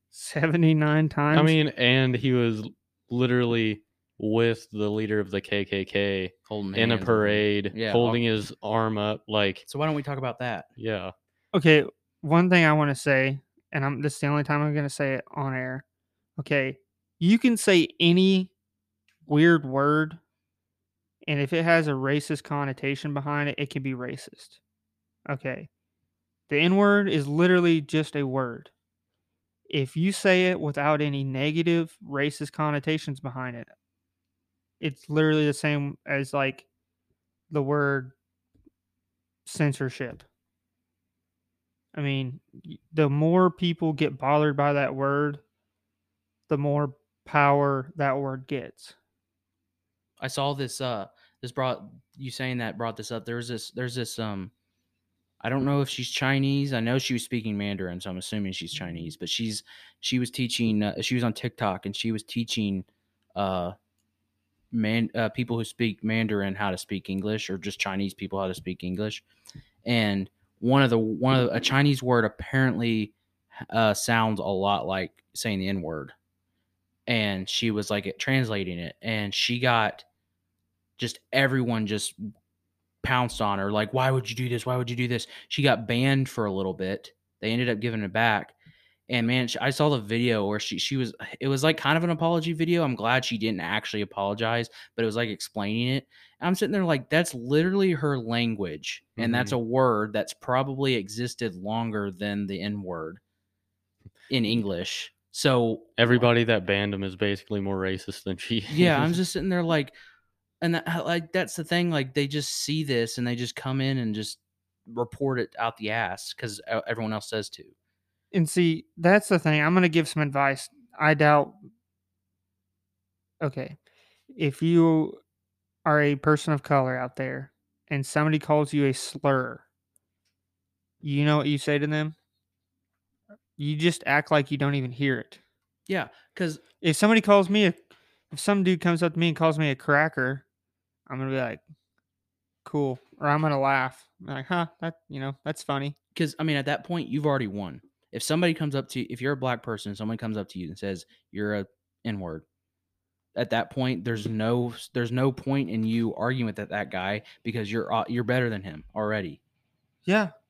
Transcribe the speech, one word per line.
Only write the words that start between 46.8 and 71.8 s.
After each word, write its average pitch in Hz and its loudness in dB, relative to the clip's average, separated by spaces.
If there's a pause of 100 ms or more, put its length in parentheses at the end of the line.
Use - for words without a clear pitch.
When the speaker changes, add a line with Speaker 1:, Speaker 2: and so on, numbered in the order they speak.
Speaker 1:
power 143 4
that 139 0
word 135 -6
gets. - -10 (1300)
Speaker 3:
I 131 -6
saw 139 -2
this, 135 -6
uh, 117 -4 (340)
this 123 -12
brought, 131 -2 (340)
you 131 -10
saying 127 -4
that 110 -6
brought 113 -6
this 107 -10
up. 117 -6
There 120 -6
was 120 -8
this, 117 -8
there's 123 -6
this, 123 -6
um, 101 -6 (880)
I 117 -2
don't 135 0
know 143 2
if 135 -2
she's - -6
Chinese. 139 0
I 117 0
know 120 2
she 131 -2
was 117 -2
speaking 110 -4
Mandarin, 95 -4
so 101 -10
I'm 90 -6
assuming 98 -6
she's 85 -10
Chinese, 85 -10
but 87 -10
she's, 110 -4 (360)
she - -2
was 123 -2
teaching, 113 0
uh, 104 -2
she 127 -2
was 120 0
on 113 0
TikTok 101 -4
and 101 -8
she 113 -4
was 107 -6
teaching, 104 -4 (520)
uh, 95 -2 (1000)
man-, 113 0
uh, 113 -2
people 120 -4
who 117 -4
speak 110 -4
Mandarin 107 0
how 101 -2
to 90 -4
speak - -8
English, 104 -4
or 95 -6
just 98 -8
Chinese 98 -4
people 98 -6
how 95 -2
to 92 -6
speak - -10
English. 95 -6 (640)
And 107 0 (300)
one 131 4
of 127 4
the, 117 2
one 113 0
of 123 2
the, - -2
a 117 0
Chinese 135 2